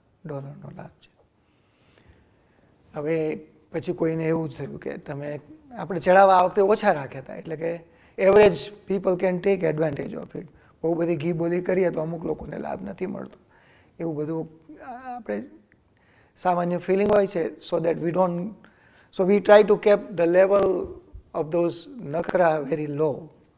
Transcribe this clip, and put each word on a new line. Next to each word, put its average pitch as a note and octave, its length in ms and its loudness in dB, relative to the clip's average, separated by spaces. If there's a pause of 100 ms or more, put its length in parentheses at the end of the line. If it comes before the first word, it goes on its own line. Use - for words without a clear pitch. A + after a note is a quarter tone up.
(260)
ડોલરનો C#3 500 -12
લાભ - 120 -16
છે. - 220 -20 (1800)
હવે D#3 460 -4 (320)
પછી E3+ 200 -6
કોઈને D#3+ 320 -2
એવું D#3+ 240 -2
થયું C#3 320 -12
કે C#3+ 160 -8
તમે, D3 440 -10 (380)
આપણે E3+ 220 -6
ચડાવવા F#3+ 340 6
આ F3+ 100 6
વખતે F#3 180 2
ઓછા G#3 300 2
રાખ્યા C3+ 280 -6
હતા, A#2 140 -16
એટલે D#3+ 220 -10
કે E3 240 -8 (380)
average G3 400 8 (320)
people F#3+ 300 0
can F#3 180 0
take F#3+ 240 0 (100)
advantage D3+ 420 -4
of - 260 -12
it. F3+ 60 -14 (360)
બહુ E3 120 0
બધી E3 220 0
ઘી D#3+ 160 -4
બોલી E3+ 280 -2
કરીએ F3+ 300 0
તો E3 100 -4
અમુક E3 240 -8
લોકોને D3+ 340 -8
લાભ - 240 -8
નથી F#3+ 240 -10
મળતો, - 320 -12 (640)
એવું E3 160 -6
બધું D#3+ 320 -6 (680)
આપણે G#3+ 260 -8 (1000)
સામાન્ય F3 340 0
ફિલિંગ G3 400 0
હોય G3 100 4
છે. F3 320 -6
So - 200 -4
that D#3+ 200 0
we E3+ 120 -4
don't, F3 400 -2 (680)
so F#3 100 2
we G3+ 120 4
try G#3 220 8
to G3+ 140 4
keep G3+ 400 2
the E3+ 100 2
level F#3+ 400 6 (680)
of D#3+ 180 -4
those E3+ 220 0 (280)
નખરા E3 580 0
very D3+ 280 -4 (100)
low, D3 160 0 (440)